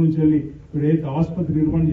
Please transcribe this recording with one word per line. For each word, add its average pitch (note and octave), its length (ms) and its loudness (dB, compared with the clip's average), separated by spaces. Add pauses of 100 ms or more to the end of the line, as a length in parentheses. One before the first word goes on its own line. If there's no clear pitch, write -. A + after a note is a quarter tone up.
నుంచి D#3 180 2
వెళ్ళి D3+ 180 4 (240)
ఇప్పుడు C#3+ 220 -6
ఏదైతే D3+ 220 0 (100)
ఆసుపత్రి E3+ 400 -2
నిర్మాణం D#3+ 340 2